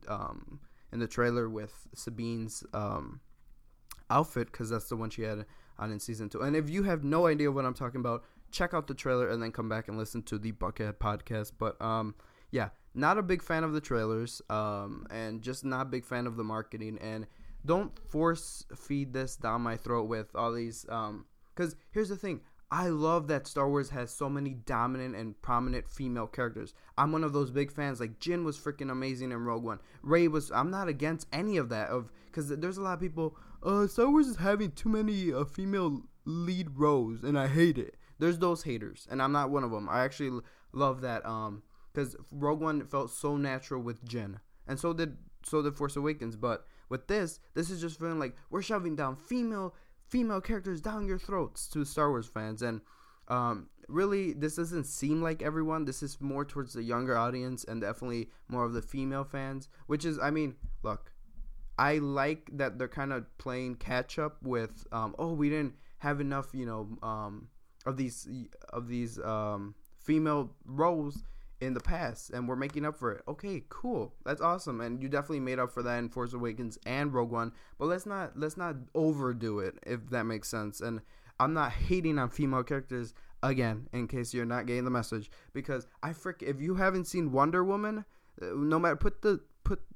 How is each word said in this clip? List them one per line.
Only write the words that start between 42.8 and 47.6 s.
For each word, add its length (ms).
felt 240
so 260
natural 460
with 220
Jyn, 360
and 120
so 140
did, 260
so 180
did 140
Force 200
Awakens. 400
But 300
with 200
this, 320
this 160